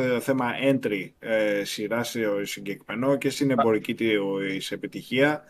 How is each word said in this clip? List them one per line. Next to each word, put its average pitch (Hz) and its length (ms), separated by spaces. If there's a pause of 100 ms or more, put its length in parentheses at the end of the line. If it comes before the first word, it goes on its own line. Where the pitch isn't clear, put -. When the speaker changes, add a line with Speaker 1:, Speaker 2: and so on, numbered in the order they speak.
(200)
Speaker 1:
θέμα 131 260 (260)
entry, 104 380 (100)
ε, 107 440
σειρά 110 400
σε 104 420
συγκεκριμένο 101 720
και 135 140
στην 139 200
Speaker 2:
Α. 131 80
Speaker 1:
εμπορική 113 380
της 98 760
επιτυχία. 127 800